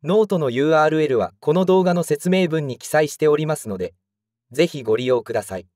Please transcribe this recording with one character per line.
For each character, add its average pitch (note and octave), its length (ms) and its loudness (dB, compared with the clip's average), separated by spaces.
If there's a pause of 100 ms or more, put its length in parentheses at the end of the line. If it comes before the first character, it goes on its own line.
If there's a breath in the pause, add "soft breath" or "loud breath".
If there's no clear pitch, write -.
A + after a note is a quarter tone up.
ノ G3 200 2
ー - 40 2
ト G3 100 0
の D3 140 0
ユ C#3 220 0
ー D#3 100 4
ア - 20 4
ー D#3 60 4
ル D#3 100 0
エ D3+ 60 2
ル C3 100 2
は F#2 220 -2
こ D3 140 0
の F#3 120 2
動 F#3 180 4
画 F3+ 120 2
の F3 80 0
説 D#3 260 -2
明 F#3 180 2
文 D#3 200 -4
に B2 100 -8
記 - 100 -18
載 D3+ 200 0
し - 100 -10
て D#3 100 2
お D3 80 4
り D3+ 120 -2
ま D#3 80 -2
す - 140 -12
の F#2+ 100 -8
で、 F2+ 160 -8 (560)
ぜ D3+ 160 2
ひ C#3 160 -8
ご A2 140 0
利 B2+ 100 -4
用 B2 160 2
く - 100 -8
だ G#2+ 80 0
さ F#2+ 160 -10
い。 F2+ 80 -12 (100)